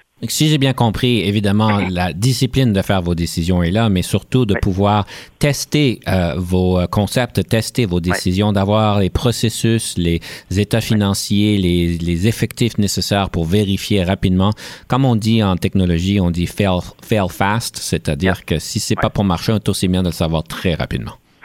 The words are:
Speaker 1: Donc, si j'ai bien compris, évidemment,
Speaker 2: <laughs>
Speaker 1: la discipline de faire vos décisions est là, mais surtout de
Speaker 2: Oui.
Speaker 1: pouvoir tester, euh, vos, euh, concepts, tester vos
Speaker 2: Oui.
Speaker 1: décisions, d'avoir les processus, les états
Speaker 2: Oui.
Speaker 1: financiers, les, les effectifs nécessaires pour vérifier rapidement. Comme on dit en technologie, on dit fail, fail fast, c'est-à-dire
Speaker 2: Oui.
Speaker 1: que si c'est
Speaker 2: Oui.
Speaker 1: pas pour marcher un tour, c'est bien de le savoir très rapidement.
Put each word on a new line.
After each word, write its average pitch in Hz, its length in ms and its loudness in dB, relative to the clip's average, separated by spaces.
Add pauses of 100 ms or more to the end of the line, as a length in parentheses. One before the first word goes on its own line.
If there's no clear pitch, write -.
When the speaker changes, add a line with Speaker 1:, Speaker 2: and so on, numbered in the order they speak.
(220)
Speaker 1:
Donc, 113 80 -6
si - 180 0
j'ai 151 120 2
bien 135 140 2
compris, 117 540 0
évidemment, 104 580 2
Speaker 2:
<laughs> 95 40 -4
Speaker 1:
la 90 240 -2
discipline 120 600 0
de 95 100 2
faire 95 180 0
vos 85 140 0
décisions 85 480 0
est 82 80 0
là, 110 180 2
mais 90 140 2
surtout 127 420 0
de 101 80 2
Speaker 2:
Oui. - 80 -2
Speaker 1:
pouvoir 101 440 2 (340)
tester, 147 680 0
euh, 87 300 0
vos, 90 420 2
euh, 90 60 0
concepts, 117 640 -2
tester 113 360 0
vos 87 100 0
Speaker 2:
Oui. 87 60 0
Speaker 1:
décisions, 95 520 0
d'avoir 104 460 2
les 92 100 2
processus, - 880 0
les 85 220 2 (360)
états 104 220 2
Speaker 2:
Oui. 107 60 0
Speaker 1:
financiers, 104 720 2
les, 87 400 2
les 85 300 0
effectifs 117 500 -2
nécessaires 98 540 0
pour 85 140 -2
vérifier 98 580 0
rapidement. 95 480 2 (360)
Comme 131 180 0
on 123 100 4
dit 110 280 2
en 95 120 2
technologie, 92 640 0
on 87 80 2
dit 85 180 0
fail, 92 340 0 (220)
fail 98 260 0
fast, 104 480 -2
c'est-à-dire 85 600 -2
Speaker 2:
Oui. - 60 -20
Speaker 1:
que 80 140 -2
si - 200 -6
c'est - 160 -2
Speaker 2:
Oui. - 60 -4
Speaker 1:
pas 110 80 2
pour - 140 -2
marcher 95 300 0
un 104 60 2
tour, 98 160 -2
c'est 95 120 0
bien 92 160 2
de 90 60 0
le 80 40 -2
savoir 80 300 0
très - 320 -4
rapidement. - 380 -6 (320)